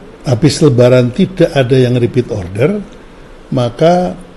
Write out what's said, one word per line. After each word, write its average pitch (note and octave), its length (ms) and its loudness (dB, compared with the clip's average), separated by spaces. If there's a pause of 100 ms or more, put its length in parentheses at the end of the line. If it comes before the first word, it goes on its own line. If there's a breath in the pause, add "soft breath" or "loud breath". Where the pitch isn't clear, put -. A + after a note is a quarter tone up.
(220)
habis C3 400 0
Lebaran B2 480 4
tidak - 400 0
ada C3+ 240 -2
yang B2 240 2
repeat A#2+ 320 -2
order, G#2+ 480 -4 (720)
maka E3 640 0 (240)